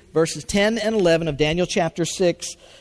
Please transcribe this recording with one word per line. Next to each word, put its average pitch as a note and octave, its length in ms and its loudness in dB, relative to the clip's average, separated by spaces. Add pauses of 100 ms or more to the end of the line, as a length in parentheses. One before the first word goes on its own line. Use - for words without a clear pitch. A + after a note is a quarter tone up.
(140)
verses D#3+ 300 0
ten G#3 340 0
and G#3+ 160 -2
eleven E3+ 360 2
of C#3+ 80 -6
Daniel D#3+ 280 0
chapter E3+ 380 -2
six - 540 -2 (240)